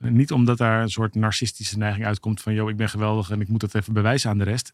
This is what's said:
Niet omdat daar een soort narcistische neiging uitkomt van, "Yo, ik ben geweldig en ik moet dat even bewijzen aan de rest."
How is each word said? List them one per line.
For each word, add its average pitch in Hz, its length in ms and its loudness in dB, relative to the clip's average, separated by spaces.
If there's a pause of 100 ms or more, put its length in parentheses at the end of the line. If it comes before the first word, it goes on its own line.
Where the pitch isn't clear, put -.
Niet 120 280 4
omdat 120 260 4
daar 113 240 2
een 110 80 -2
soort 110 240 -2
narcistische 107 640 -2
neiging 104 280 -2
uitkomt 104 340 -2
van, 110 140 -4
"Yo, 110 140 0
ik 107 80 -4
ben 107 120 0
geweldig 107 420 -2
en 107 100 -2
ik 98 80 -4
moet 110 120 0
dat 104 140 -4
even 107 180 -2
bewijzen 110 380 2
aan 101 80 2
de 101 60 2
rest." 107 300 -4